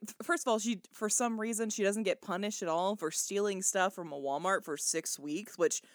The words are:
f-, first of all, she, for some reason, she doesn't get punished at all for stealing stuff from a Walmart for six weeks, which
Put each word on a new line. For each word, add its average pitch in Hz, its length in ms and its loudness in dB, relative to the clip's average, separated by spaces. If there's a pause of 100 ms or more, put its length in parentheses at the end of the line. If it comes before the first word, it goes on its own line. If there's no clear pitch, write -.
f-, - 80 -14 (100)
first 339 180 2
of 240 80 2
all, 220 80 4
she, 214 220 -2 (120)
for 214 160 -2
some 233 320 2
reason, 220 280 -2
she 208 140 -2
doesn't 208 200 2
get 185 180 0
punished 202 400 -2
at 175 80 -2
all 185 260 2
for 160 160 -4
stealing 202 500 0
stuff 190 340 2
from 165 180 -8
a 143 40 -8
Walmart 151 460 0
for 147 140 -4
six - 420 -2
weeks, 151 380 -6
which 165 240 4 (140)